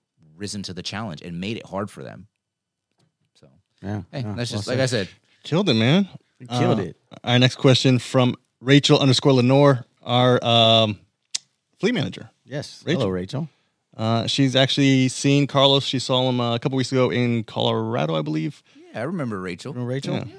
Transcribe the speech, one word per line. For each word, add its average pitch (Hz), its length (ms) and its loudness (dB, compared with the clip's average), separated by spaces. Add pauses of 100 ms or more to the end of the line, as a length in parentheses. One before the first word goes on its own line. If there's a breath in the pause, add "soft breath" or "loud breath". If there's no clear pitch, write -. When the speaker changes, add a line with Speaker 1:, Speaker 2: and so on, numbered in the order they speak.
(360)
Speaker 1:
risen 101 260 -10
to 110 100 -12
the 101 120 -12
challenge 101 360 -10
and 85 200 -12
made 104 160 -6
it - 100 -14
hard 98 240 -8
for 69 140 -16
them. 57 240 -18 (1080)
So, - 140 -20 (340)
Speaker 2:
Yeah, 98 200 -8 (100)
Speaker 1:
hey, 143 80 -8
Speaker 2:
yeah. 107 140 -8
Speaker 1:
that's 120 180 -6
Speaker 2:
Well 104 80 -6
Speaker 1:
just, 104 80 -10
like 127 80 -4
Speaker 2:
said. 131 60 -2
Speaker 1:
I 131 40 0
said. 113 220 -4 (340)
Speaker 3:
Killed 180 260 -2
it, 127 60 2
man. 143 340 2 (300)
Speaker 2:
You 127 80 -18
killed 120 320 0
Speaker 3:
Uh, 98 60 -2
Speaker 2:
it. 82 120 -10 (280)
Speaker 3:
our 120 160 2
next 127 160 4
question 131 420 4
from 123 380 0 (240)
Rachel 139 400 4
underscore 135 320 4
Lenore, 131 520 4 (200)
our, 123 400 2
um, 113 560 4 (800)
fleet 233 140 0
manager. 185 360 -8 (140)
Speaker 2:
Yes. - 420 -12
Speaker 3:
Rachel. 131 140 -2
Speaker 2:
Hello, 101 120 0
Rachel. 101 360 -6 (480)
Speaker 3:
Uh, 113 320 -2
she's 135 260 0
actually 131 540 2
seen 139 400 2
Carlos. 139 360 2
She - 140 -4
saw 127 300 -2
him, 123 120 0
uh, 117 140 0
a 117 60 -4
couple 135 160 -4
weeks 131 160 -4
ago 127 180 2
in 120 320 0
Colorado, 117 720 -2
I 156 80 -2
believe. 156 400 -6 (300 loud breath)
Speaker 1:
Yeah, 107 80 -10
I - 20 -6
remember 131 380 -8
Rachel. 92 320 -10
Speaker 2:
Remember 123 180 -8
Rachel? 131 240 -6
Speaker 3:
Yeah. - 100 -6 (140)